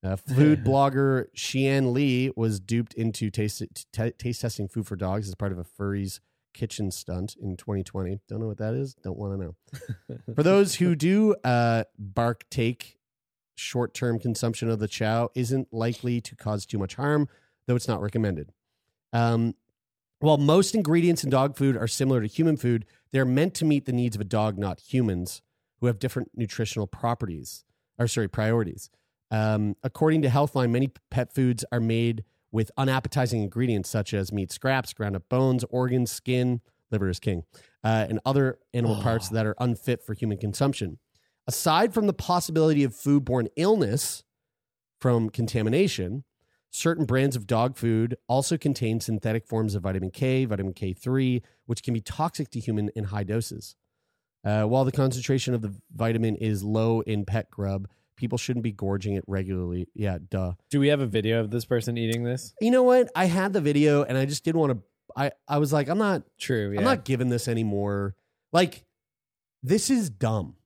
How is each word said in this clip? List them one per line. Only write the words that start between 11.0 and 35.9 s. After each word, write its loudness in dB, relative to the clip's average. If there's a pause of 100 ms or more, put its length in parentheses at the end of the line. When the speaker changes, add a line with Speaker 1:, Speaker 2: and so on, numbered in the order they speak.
Speaker 1:
uh, 4 (120)
bark -2
take, -2 (560)
short-term -2
consumption -2
of 0
the -2
chow 0
isn't -2
likely -2
to -16
cause -4
too -6
much -6
harm, 0 (400)
though 2
it's -2
not -2
recommended. -2 (640)
Um, 2 (640)
while 6
most 4
ingredients 4
in -2
dog 2
food 2
are -2
similar 2
to -2
human 2
food, 0 (240)
they're 2
meant 2
to -2
meet 2
the -2
needs 0
of -4
a -2
dog, 0
not -4
humans, -2 (380)
who 0
have 0
different -4
nutritional -4
properties, -6 (340)
or 2
sorry, 0
priorities. -2 (440)
Um, 2
according 2
to 4
Healthline, 2
many 2 (180)
pet -2
foods 2
are 0
made 0 (300)
with 0
unappetizing 0
ingredients 0
such -2
as -2
meat -4
scraps, -2
ground -4
up -10
bones, 2
organs, 0